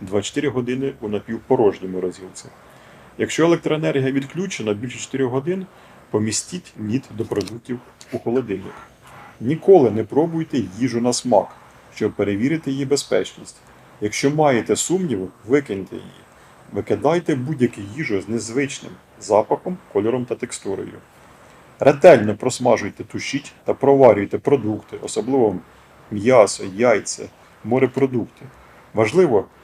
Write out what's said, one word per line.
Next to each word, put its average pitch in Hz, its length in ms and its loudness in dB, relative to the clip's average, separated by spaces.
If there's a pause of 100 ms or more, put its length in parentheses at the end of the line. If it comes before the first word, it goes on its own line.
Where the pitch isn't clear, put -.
двадцять 101 280 -4
чотири 147 200 -4
години 127 520 -4
у 107 80 -8
напівпорожній 104 800 0
морозилці. 92 560 -8 (760)
Якщо 151 260 0
електроенергія 156 680 0
відключена 139 600 -4
більше 120 260 -8
чотирьох 131 340 -4
годин, 175 340 -4 (440)
помістіть 110 720 -4
лід 110 300 -4
до 110 140 -6
продуктів 110 560 -6 (320)
у 120 60 -4
холодильник. 104 560 -4 (680)
Ніколи 147 500 4
не 107 140 -2
пробуйте 156 580 -2 (160)
їжу 120 220 -2
на 123 120 0
смак, 107 360 2 (460)
щоб 104 180 -2
перевірити 120 580 -2
її 135 140 -4
безпечність. - 720 -4 (440)
Якщо 107 300 -2
маєте 135 460 2
сумніви, 151 500 -2 (200)
викиньте 110 500 -2
її. 95 140 -16 (600)
Викидайте 139 600 0
будь-яку 123 460 -2 (160)
їжу 113 240 -4
з 95 80 -10
незвичним 113 640 -6 (280)
запахом, 110 560 0 (160)
кольором 117 320 0
та 120 100 -8
текстурою. 101 640 -10 (840)
Ретельно 135 540 8
просмажуйте, 110 680 -2
тушіть - 480 -8 (120)
та 107 100 -2
проварюйте 117 640 6
продукти, 107 640 -2
особливо 110 540 0 (540)
м'ясо, 107 540 4 (120)
яйця, 113 460 0 (420)
морепродукти. 127 840 -2 (480)
Важливо, 113 500 2 (200)